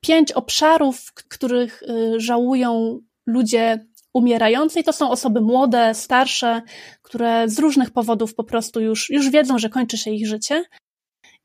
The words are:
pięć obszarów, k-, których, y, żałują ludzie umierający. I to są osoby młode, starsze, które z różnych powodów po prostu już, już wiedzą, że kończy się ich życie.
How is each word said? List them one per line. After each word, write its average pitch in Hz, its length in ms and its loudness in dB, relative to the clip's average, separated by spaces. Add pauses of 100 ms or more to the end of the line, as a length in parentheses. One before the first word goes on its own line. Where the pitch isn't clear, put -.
pięć 320 320 2
obszarów, 302 800 0
k-, - 160 -20
których, 247 540 -4
y, 226 380 -2
żałują 240 800 0 (260)
ludzie 226 600 0 (280)
umierający. 240 680 2
I 311 40 -2
to 320 80 0
są 277 180 -2
osoby 240 300 -2
młode, 233 540 2
starsze, 240 680 -2 (400)
które 233 460 -2
z 220 100 -4
różnych 277 320 2
powodów 220 440 -2
po 220 100 -6
prostu 226 360 -4
już, 220 300 -2
już 277 200 2
wiedzą, 262 280 2
że 220 100 -2
kończy 233 300 -4
się 214 120 -8
ich 214 160 -4
życie. 214 380 -4 (800)